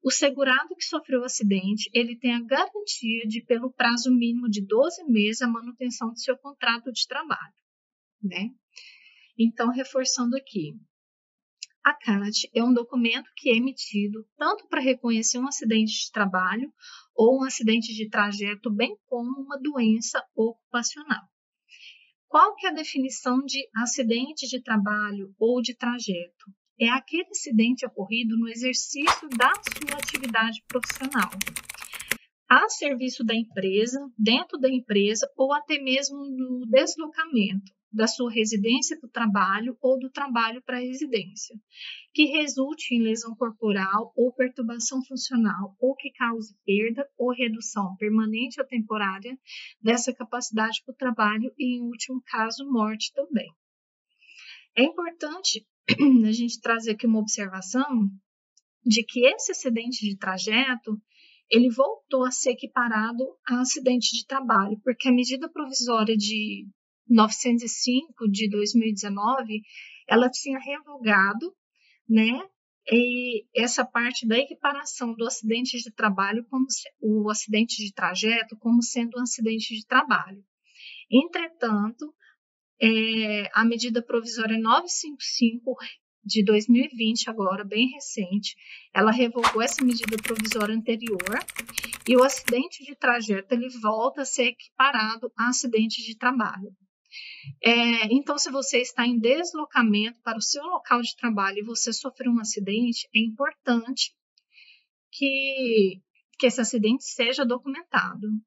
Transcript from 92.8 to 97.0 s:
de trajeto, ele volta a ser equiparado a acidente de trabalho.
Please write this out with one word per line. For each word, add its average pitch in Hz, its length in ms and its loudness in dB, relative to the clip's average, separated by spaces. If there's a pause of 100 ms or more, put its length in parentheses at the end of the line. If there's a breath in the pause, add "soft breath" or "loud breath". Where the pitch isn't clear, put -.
de 277 100 -16
trajeto, 220 580 0
ele 247 160 0 (120)
volta 233 420 0
a - 20 -2
ser 254 200 0
equiparado 240 920 0
a 233 120 2
acidente 226 520 0
de - 160 -12
trabalho. 233 580 -2 (880 loud breath)